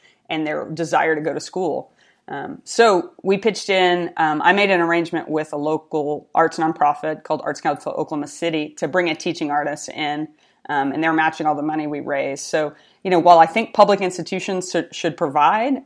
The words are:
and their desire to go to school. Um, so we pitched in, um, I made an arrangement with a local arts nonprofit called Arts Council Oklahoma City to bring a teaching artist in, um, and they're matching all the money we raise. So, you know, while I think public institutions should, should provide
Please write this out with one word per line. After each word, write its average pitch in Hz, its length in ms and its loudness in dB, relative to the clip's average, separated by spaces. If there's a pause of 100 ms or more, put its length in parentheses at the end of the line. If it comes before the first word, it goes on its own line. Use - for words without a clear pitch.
(300)
and 156 160 -2
their 151 240 -4
desire 160 460 0
to 147 60 -4
go 151 120 -4
to 143 60 -6
school. 156 520 -6 (360)
Um, 143 360 -12
so 202 480 4 (120)
we 196 140 2
pitched 202 320 -2
in, 180 460 2
um, 151 260 0
I 180 120 6
made 202 160 2
an 190 100 4
arrangement 170 480 0
with 151 260 -4
a 151 40 -4
local 151 760 -4
arts 160 260 2
nonprofit 156 640 -2
called 156 200 -4
Arts 147 160 -6
Council 147 340 -4
Oklahoma 147 340 -6
City 156 500 -4
to - 100 -4
bring 170 220 0
a 156 60 -2
teaching 156 360 -6
artist 147 380 -4
in, 151 400 -6 (400)
um, 143 240 -2
and 151 100 -2
they're 160 80 2
matching 160 340 0
all 151 100 2
the 143 80 -4
money 156 240 -4
we 147 120 -6
raise. 139 400 -4
So, 156 340 -2 (300)
you 190 60 -2
know, 180 100 4
while 165 200 10
I 165 80 8
think 220 260 -2
public 202 260 6
institutions 185 720 -4
should, 170 240 -2
should 156 220 -4
provide 175 680 2